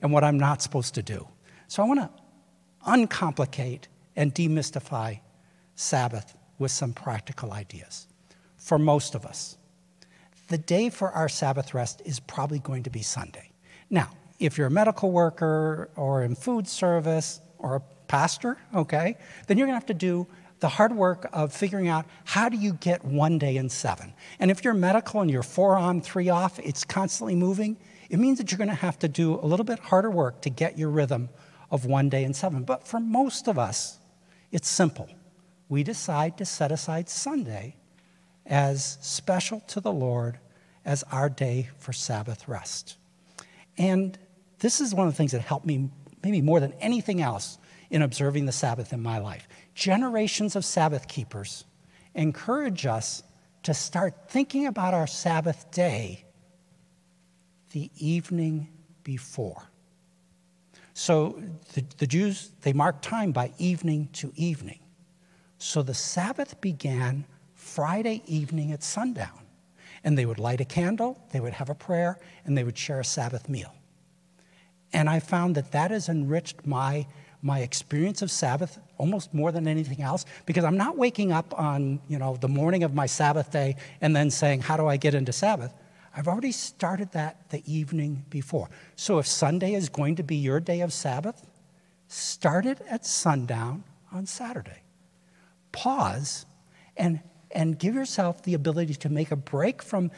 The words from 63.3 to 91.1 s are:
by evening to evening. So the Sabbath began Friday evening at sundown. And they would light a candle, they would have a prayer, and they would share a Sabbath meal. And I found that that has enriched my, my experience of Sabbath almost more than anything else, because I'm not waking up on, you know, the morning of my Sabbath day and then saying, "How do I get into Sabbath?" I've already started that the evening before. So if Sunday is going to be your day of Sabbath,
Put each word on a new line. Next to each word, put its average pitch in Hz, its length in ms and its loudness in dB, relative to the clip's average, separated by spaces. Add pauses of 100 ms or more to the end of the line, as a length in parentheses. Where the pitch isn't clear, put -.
by 123 260 -2
evening 160 540 0
to - 240 -10
evening. 147 440 -4 (800)
So - 240 -2
the 131 120 -2
Sabbath 247 680 -4
began 139 640 -2 (300)
Friday 214 720 -2
evening 151 460 -2
at 147 100 -8
sundown. 208 640 -6 (580)
And 151 140 4
they 127 80 2
would 113 140 -2
light 120 200 0
a 135 60 -2
candle, 214 520 0 (140)
they - 80 -2
would 117 140 -4
have 135 160 -6
a 151 40 -4
prayer, 175 460 -2 (240)
and 139 140 0
they 123 80 0
would 120 120 -4
share 135 220 -4
a 123 60 -4
Sabbath 120 420 -4
meal. 127 260 -6 (1200)
And 156 180 4
I 160 120 2
found 175 340 0
that 139 160 -4
that 160 200 0
has 196 180 -4
enriched 156 580 -2
my, 139 400 -2 (340)
my 139 180 0
experience 147 600 -2
of 190 80 -2
Sabbath 147 480 -2 (200)
almost 175 360 -2
more 156 200 2
than 160 160 -2
anything 151 320 -2
else, 143 240 -4 (200)
because 170 200 2
I'm 175 120 2
not 294 200 0
waking 233 340 2
up 160 260 0
on, 143 520 0
you 147 100 -2
know, 131 160 -2
the 127 140 0
morning 165 340 2
of 143 100 2
my 143 120 2
Sabbath 147 480 2
day 139 240 0 (240)
and 156 120 4
then 147 160 4
saying, 139 340 2
"How 156 120 0
do 156 120 4
I 143 100 4
get 143 180 4
into 131 160 2
Sabbath?" 170 420 0 (420)
I've 147 120 -4
already 233 240 0
started 190 600 -4
that 156 400 -6
the 151 100 -6 (100)
evening 147 600 -2
before. 139 360 -4 (280)
So 180 240 2
if 139 80 0
Sunday 180 480 2
is 175 140 -2
going 147 260 0
to 175 80 -2
be 151 120 -4
your 139 240 2
day 175 220 -2
of 170 100 -2
Sabbath, 151 560 -6 (600)